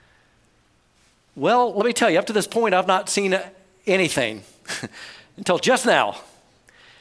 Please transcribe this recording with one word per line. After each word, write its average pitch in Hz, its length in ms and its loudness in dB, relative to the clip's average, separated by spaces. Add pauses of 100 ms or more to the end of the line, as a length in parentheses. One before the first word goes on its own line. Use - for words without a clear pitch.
(1400)
"Well, 220 380 2
let 202 120 0
me 240 80 0
tell 233 160 2
you, 165 100 4
up - 80 -4
to 226 60 -8
this 208 120 0
point, 220 300 0
I've 180 100 2
not 190 240 0
seen 190 300 0 (480)
anything 139 560 0 (480)
<laughs> - 460 -20
until 180 200 0
just 240 300 2
now. 131 320 2 (800)